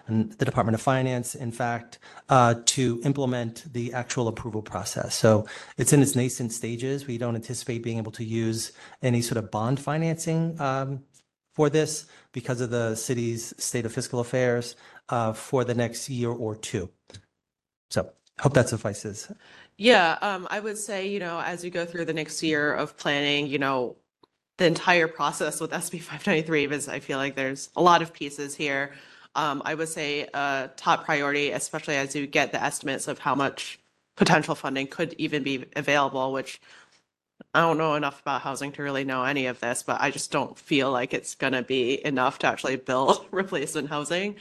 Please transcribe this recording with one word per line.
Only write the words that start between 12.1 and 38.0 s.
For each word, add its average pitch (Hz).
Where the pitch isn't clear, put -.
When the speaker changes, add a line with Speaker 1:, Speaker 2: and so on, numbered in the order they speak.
Speaker 1:
because 123
of 123
the 117
city's 117
state 120
of 113
fiscal 123
affairs, 120
uh, 117
for 123
the 120
next 117
year 120
or 117
two. 95
So -
hope 135
that 123
suffices. 104
Speaker 2:
Yeah, 196
um, 185
I 208
would 208
say, 196
you 202
know, 170
as 175
you 180
go 170
through 170
the 160
next 156
year 151
of -
planning, 143
you 139
know, 135
the 180
entire 170
process 151
with 160
S 165
B 175
five 151
ninety-three, 160
because 143
I 139
feel 139
like 135
there's 135
a 160
lot 170
of 160
pieces 143
here. 139
Um, 143
I 156
would 156
say 147
a 139
top 160
priority, 143
especially 151
as 139
you 143
get 143
the 139
estimates 139
of 135
how 139
much -
potential 160
funding 135
could 160
even 151
be 131
available, 135
which 131
I 156
don't 160
know 156
enough 147